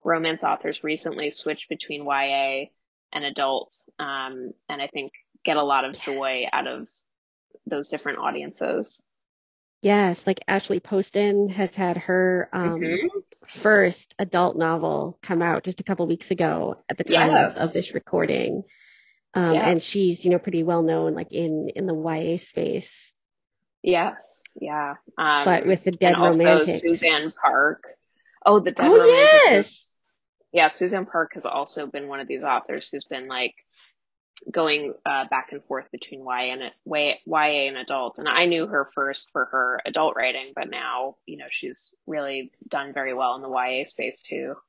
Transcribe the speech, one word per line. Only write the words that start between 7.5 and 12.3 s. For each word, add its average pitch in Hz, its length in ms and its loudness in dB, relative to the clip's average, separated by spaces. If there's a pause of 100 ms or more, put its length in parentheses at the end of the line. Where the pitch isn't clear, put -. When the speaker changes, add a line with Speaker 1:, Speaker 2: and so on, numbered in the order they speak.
Speaker 1:
those 147 220 -6
different 147 300 -6
audiences. - 800 -6 (840)
Speaker 2:
Yes, 202 440 4
like, 190 200 0
Ashley 196 340 -2
Poston 202 680 0
has 190 260 -4
had 180 220 -2
her, 185 560 2